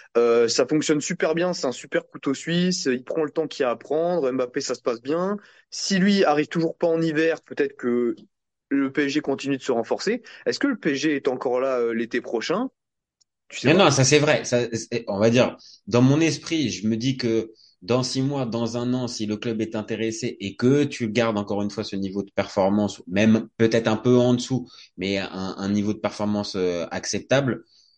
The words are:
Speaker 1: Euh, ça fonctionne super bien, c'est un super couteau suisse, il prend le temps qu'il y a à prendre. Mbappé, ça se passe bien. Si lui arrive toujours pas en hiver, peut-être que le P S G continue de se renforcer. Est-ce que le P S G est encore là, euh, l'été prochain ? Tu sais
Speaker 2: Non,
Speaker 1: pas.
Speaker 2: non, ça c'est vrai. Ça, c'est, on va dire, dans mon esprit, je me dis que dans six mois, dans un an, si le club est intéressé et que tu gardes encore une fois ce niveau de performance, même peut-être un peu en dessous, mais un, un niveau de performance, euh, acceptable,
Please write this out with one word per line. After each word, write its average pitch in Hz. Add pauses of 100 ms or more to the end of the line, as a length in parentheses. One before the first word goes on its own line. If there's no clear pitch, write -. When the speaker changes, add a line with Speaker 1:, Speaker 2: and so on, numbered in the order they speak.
(160)
Speaker 1:
Euh, 117
ça 123
fonctionne 151
super 175
bien, 175
c'est -
un 123
super -
couteau 147
suisse, 175
il 123
prend -
le 147
temps 160
qu'il -
y 131
a 120
à 117
prendre. 156
Mbappé, 131
ça 127
se 117
passe 117
bien. 175 (340)
Si -
lui 196
arrive 147
toujours 165
pas 175
en 165
hiver, 160
peut-être -
que 120 (540)
le 139
P 147
S 139
G 147
continue 135
de -
se -
renforcer. 120 (240)
Est-ce -
que 285
le 262
P 151
S 135
G 147
est 139
encore 127
là, 131
euh, 117
l'été 117
prochain ? 180 (760)
Tu -
sais 120
Speaker 2:
Non, 160
Speaker 1:
pas. 190
Speaker 2:
non, 151
ça 131
c'est 143
vrai. 143
Ça, 120
c'est, 113
on 101
va 110
dire, 120 (280)
dans 120
mon 139
esprit, 156
je 92
me 110
dis 123
que 113 (300)
dans 120
six 131
mois, 135
dans 117
un 123
an, 123
si 110
le 107
club 110
est 110
intéressé 110
et 98
que 139
tu 131
gardes 113
encore 101
une 104
fois 110
ce 101
niveau 98
de 98
performance, 101
même 110
peut-être 113
un 110
peu 123
en 123
dessous, 123 (280)
mais 98
un, 95
un 95
niveau 104
de 101
performance, 104
euh, 87
acceptable, 107 (340)